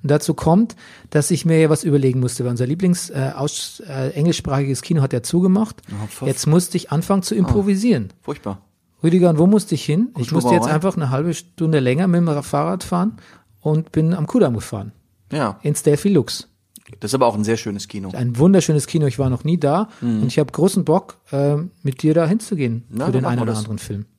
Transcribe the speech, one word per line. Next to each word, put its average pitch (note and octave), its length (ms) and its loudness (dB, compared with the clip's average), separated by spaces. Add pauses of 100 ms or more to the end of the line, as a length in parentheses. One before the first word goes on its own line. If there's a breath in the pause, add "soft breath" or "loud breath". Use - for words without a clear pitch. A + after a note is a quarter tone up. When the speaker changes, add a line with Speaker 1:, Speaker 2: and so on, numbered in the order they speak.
Speaker 1:
und C#3+ 100 -4
dazu D3+ 220 0
kommt, F#3+ 420 2 (340 loud breath)
dass D3+ 220 0
ich F3 140 -2
mir D#3+ 140 4
ja D#3+ 100 4
was D3+ 140 2
überlegen C3+ 380 2
musste, B2 240 -2
weil B2 60 -2
unser A#2+ 160 -2
Lieblings-, F3 420 0
äh, C3+ 260 -4
aus-, - 520 -6
äh, C3+ 240 -4
englischsprachiges C#3+ 720 0
Kino D#3+ 200 0
hat C3 120 0
ja A#2+ 100 -2
zugemacht. F#3+ 580 0 (100)
Speaker 2:
Oh, G#2 160 -8
fuck. - 200 -8
Speaker 1:
Jetzt C#3 200 -2
musste F3 300 2
ich - 140 -6
anfangen F#3 320 0
zu G#3+ 120 -4
Speaker 2:
Oh. G#3+ 40 0
Speaker 1:
improvisieren. F#3+ 840 2
Speaker 2:
Furchtbar. A2 400 -10 (420)
Speaker 1:
Rüdiger, E3+ 280 4
und D3+ 80 2
wo F3 80 6
musste G3+ 260 4
ich C#3+ 100 -4
hin? F#3 260 0
Ich - 40 -16 (160)
Speaker 2:
Kulturbrauerei? D#3 60 -2
Speaker 1:
musste - 200 4 (120)
jetzt - 60 2
einfach F3 220 0
eine D3 140 -2
halbe D3+ 240 0
Stunde D#3+ 460 -2
länger C3+ 280 2
mit F3 120 4
dem E3+ 100 2
Ra-, C#3+ 140 -2
Fahrrad E3+ 400 -2
fahren F#3 340 -2 (420 loud breath)
und D#3 320 -2
bin D#3+ 220 2
am D#3 140 -2
Kudamm G#3 260 0
gefahren. G#2+ 380 -8 (420)
Speaker 2:
Ja. A#2+ 300 -4
Speaker 1:
Ins D3 200 -2
Delphi D3+ 260 2
Lux. - 380 0 (520)
Speaker 2:
Das G#2 120 -6
ist C3+ 40 -2
aber C3 100 4
auch A2+ 100 0
ein G#2 100 0
sehr A2+ 100 2
schönes G#2 320 -8
Kino. G2 260 -10
Speaker 1:
Ein B2 240 -4
wunderschönes E3 480 4
Kino, D3+ 220 -2
ich B2+ 100 -4
war C3+ 120 0
noch B2 160 -4
nie E3+ 120 0
da D3+ 300 0 (140 loud breath)
Speaker 2:
Mhm. A2+ 220 0
Speaker 1:
und - 40 0
ich - 100 -2
hab C#3+ 140 0
großen F3+ 320 2
Bock, D#3 340 0 (140)
ähm, D3 400 0 (120)
mit C3+ 200 -4
dir D#3 100 2
da E3 140 2
hinzugehen D3 600 -2
Speaker 2:
Na, A#2+ 160 -4
Speaker 1:
für C3 60 0
Speaker 2:
dann - 20 -
Speaker 1:
den C3 100 2
Speaker 2:
machen B2 80 0
Speaker 1:
einen A#2+ 80 0
Speaker 2:
wir A#2 40 -2
Speaker 1:
oder A2 100 -2
Speaker 2:
das. A2 60 -4
Speaker 1:
anderen G#2+ 200 -6
Film. G#2 260 -10 (140)